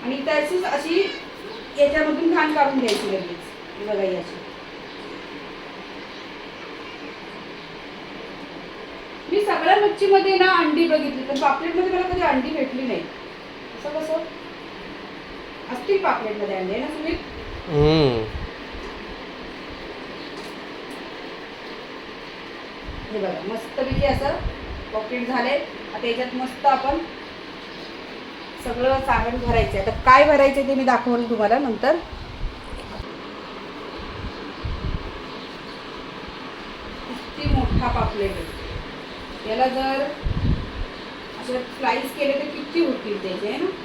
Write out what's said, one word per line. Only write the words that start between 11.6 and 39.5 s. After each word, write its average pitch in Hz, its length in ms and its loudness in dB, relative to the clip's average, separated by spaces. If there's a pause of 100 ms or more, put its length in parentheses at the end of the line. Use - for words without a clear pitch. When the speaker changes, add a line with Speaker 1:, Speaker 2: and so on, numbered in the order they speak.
Speaker 1:
मला 359 160 2
कधी 359 120 0
अंडी 277 300 4
भेटली 262 320 0
नाही. 202 180 -2
असं - 880 -12
कसं? 311 240 -2 (1600)
असतील 381 320 2
पापलेटमध्ये 208 520 0
अंडी, 185 160 -2
आहे 233 80 -2
ना 285 60 -2
सुमित? 311 300 -4 (500)
Speaker 2:
हम्म. 147 580 6 (4000)
Speaker 1:
हे 214 60 -2
बघा, 185 360 -2
मस्तपैकी 269 520 2
असं 269 220 4 (640)
पॉकेट 233 360 -2
झालंय. 254 320 2 (340)
आता 240 120 -4
याच्यात 247 280 0
मस्त 254 320 -2
आपण 269 320 6 (1700)
सगळं 254 360 4
सारण 240 380 2
भरायचंय. 226 420 4
आता 214 100 2
काय 262 340 10
भरायचंय 277 420 8
ते 277 80 4
मी 262 100 4
दाखवलं 240 460 4
तुम्हाला 214 280 6
नंतर. 262 380 4 (4000)
किती 294 180 4
मोठा 254 340 4
पापलेट 214 420 2
आहे. 170 260 -6 (960)